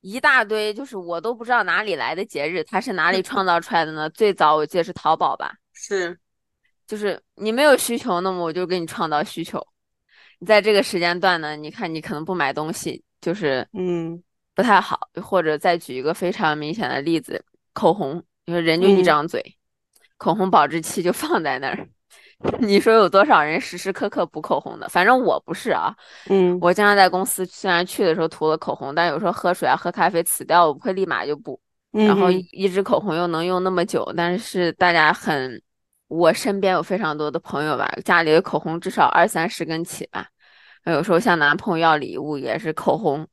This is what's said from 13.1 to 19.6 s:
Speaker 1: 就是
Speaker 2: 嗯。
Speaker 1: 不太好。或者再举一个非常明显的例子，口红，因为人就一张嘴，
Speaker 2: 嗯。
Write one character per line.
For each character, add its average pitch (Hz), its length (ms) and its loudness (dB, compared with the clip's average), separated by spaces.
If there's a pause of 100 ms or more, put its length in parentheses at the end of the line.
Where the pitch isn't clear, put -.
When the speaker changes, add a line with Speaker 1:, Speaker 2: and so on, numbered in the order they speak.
Speaker 1:
就 170 140 -4
是 143 400 -2
Speaker 2:
嗯。 175 480 -4 (320)
Speaker 1:
不 190 80 -2
太 208 180 6
好。 - 180 -6 (240)
或 180 200 0
者 151 160 0
再 175 180 0
举 139 180 -10
一 127 60 -6
个 151 140 -2
非 180 180 -4
常 156 240 -2
明 151 160 -8
显 127 160 -6
的 127 140 -4
例 160 180 0
子， - 240 -10 (300)
口 175 180 4
红， 170 320 -4 (220)
因 170 80 -6
为 175 80 0
人 165 180 2
就 190 80 6
一 190 140 6
张 156 260 4
嘴， - 140 -6
Speaker 2:
嗯。 - 100 -16 (640)